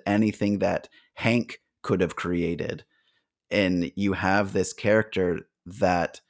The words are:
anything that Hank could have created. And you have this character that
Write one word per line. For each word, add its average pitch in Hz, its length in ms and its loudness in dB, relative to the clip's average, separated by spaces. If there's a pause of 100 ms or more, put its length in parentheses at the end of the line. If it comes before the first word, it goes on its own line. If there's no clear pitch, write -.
anything 104 520 2
that 92 300 -2 (240)
Hank - 480 -2 (220)
could 95 180 0
have 87 140 0
created. 85 680 -4 (680)
And 92 440 2
you 98 180 0
have 95 400 0
this 92 200 0
character 98 760 0 (180)
that 90 640 0